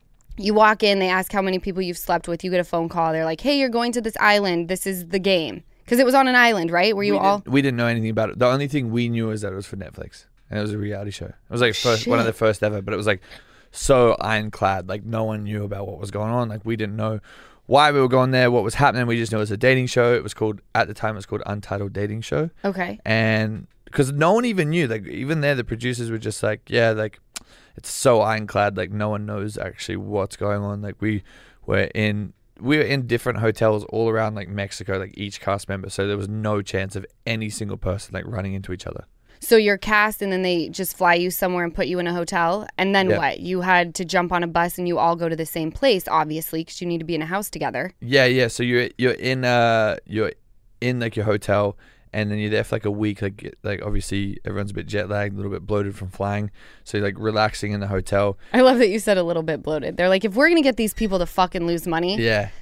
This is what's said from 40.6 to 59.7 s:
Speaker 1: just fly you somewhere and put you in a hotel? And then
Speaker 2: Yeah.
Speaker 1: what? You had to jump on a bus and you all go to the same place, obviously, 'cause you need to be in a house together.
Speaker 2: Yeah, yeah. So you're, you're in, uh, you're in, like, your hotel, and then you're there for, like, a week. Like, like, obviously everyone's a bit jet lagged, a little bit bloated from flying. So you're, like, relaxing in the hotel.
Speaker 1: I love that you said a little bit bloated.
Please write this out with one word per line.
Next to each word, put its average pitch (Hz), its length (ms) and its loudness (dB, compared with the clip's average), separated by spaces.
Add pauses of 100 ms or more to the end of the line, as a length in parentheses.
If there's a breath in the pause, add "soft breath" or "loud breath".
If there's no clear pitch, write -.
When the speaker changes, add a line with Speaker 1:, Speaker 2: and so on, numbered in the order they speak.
Speaker 1:
just - 280 -8
fly 175 180 4
you 175 160 0
somewhere 180 320 -2
and 170 100 -4
put 175 140 -2
you 180 120 -2
in 175 80 -2
a 170 60 -2
hotel? 175 540 -2 (100)
And 190 180 2
then 196 140 4
Speaker 2:
Yeah. - 80 4
Speaker 1:
what? 147 220 -2
You 180 220 -4
had 180 340 2
to 185 100 -4
jump 180 260 0
on 175 120 0
a 170 40 -2
bus 170 300 0
and 180 100 -2
you 175 100 0
all 170 180 4
go 170 140 -4
to 165 60 -2
the 160 100 -6
same 160 260 -6
place, 214 360 0
obviously, 160 560 -2
'cause - 180 -14
you 175 60 -6
need 170 120 -2
to 165 60 -8
be 165 100 -4
in 156 60 -4
a 156 60 -6
house 196 220 -6
together. 151 420 -6 (100)
Speaker 2:
Yeah, 127 240 6
yeah. 127 220 4
So 120 160 -4
you're, 120 340 2
you're 123 160 2
in, 127 320 -2
uh, 117 600 4
you're 107 260 -2 (500)
in, 123 180 0
like, 117 160 -4
your 104 100 -2
hotel, 101 520 0 (360 soft breath)
and 107 180 -2
then 104 80 -4
you're 104 100 -2
there 107 140 2
for, - 120 -4
like, 113 100 -8
a 104 60 0
week. 104 300 -2
Like, 101 420 -8
like, 101 200 -6
obviously 101 640 -2
everyone's 101 260 -6
a - 20 -10
bit - 140 -8
jet 101 220 -4
lagged, 101 240 -2
a 101 40 -8
little 101 140 -6
bit 92 160 -8
bloated 101 280 -2
from 92 140 -10
flying. 101 420 -4 (320 soft breath)
So - 140 -6
you're, 101 80 0
like, 101 140 -2
relaxing 107 540 0
in 104 60 -4
the 98 80 -4
hotel. 98 500 0 (160 soft breath)
Speaker 1:
I 240 80 6
love 254 180 8
that 247 100 6
you 208 100 -2
said 202 180 2
a 180 60 2
little 170 200 -2
bit 156 180 -4
bloated. 156 360 -4